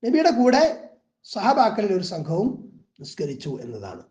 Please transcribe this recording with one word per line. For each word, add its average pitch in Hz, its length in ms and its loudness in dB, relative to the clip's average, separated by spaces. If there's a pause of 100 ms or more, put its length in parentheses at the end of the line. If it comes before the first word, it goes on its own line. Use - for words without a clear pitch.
നബിയുടെ 311 260 4
കൂടെ 247 320 4 (680)
സഹാബാക്കളിൽ 220 640 2
ഒരു 180 140 -6
സംഘവും 165 360 -2 (520)
നിസ്കരിച്ചു 147 500 -10 (140)
എന്നതാണ്. 98 460 -14